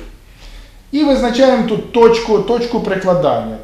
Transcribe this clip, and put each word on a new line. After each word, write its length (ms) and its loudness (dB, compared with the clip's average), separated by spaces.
І 120 0
визначаємо 640 2
тут 240 -6
точку, 460 4
точку 420 -2
прикладання, 840 -2